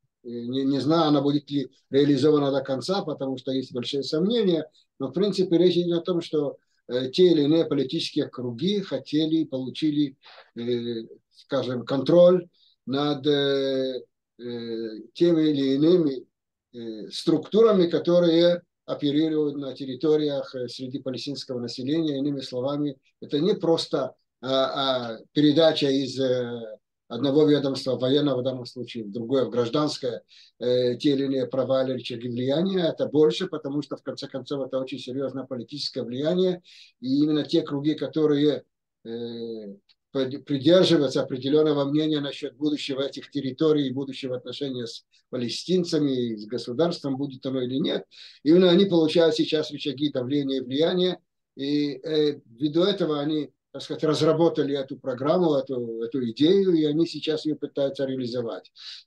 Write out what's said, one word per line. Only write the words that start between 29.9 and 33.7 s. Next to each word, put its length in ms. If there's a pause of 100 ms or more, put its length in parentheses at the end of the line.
э, 360
те 160
или 140
иные 200
права 380
или 100
рычаги 340
влияния. 600
Это 180
больше, 400
потому 380